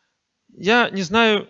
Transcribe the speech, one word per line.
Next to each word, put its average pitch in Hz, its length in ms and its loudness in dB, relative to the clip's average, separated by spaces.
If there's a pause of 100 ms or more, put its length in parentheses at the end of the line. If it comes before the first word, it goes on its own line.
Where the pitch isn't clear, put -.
(540)
я 226 340 0
не 196 140 -6
знаю 214 480 0